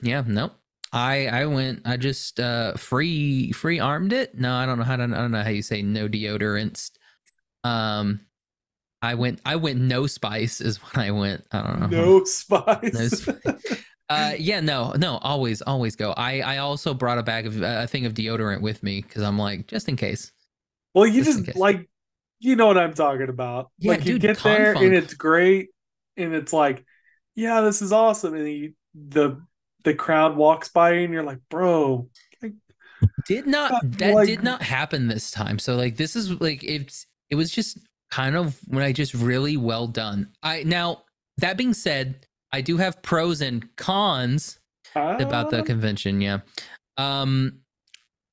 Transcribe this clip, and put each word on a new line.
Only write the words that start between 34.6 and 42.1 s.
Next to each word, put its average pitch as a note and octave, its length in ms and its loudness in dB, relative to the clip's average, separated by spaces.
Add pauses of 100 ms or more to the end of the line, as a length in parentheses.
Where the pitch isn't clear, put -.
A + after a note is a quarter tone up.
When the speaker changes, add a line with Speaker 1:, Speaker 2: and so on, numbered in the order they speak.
Speaker 1:
happen C3 480 -2
this A2 220 -4
time. G#2 280 -4
So, B2+ 160 -2
like, B2 220 -2
this D#3 180 -4
is, G#3 240 -4
like, D3+ 240 -4
it's, - 440 -8 (220)
it C#3+ 60 -2
was D#3+ 160 0
just - 260 -4 (320)
kind C3+ 280 0
of, D#3+ 200 -2 (120)
like, C3+ 260 0
just C#3+ 180 -2
really B2+ 440 0
well A#2 300 -2
done. G#2+ 440 -4 (120)
I, D#3+ 200 -4
now, E3+ 400 -2 (360)
that F#3+ 180 0
being B3+ 160 0
said, C3+ 500 -4 (300)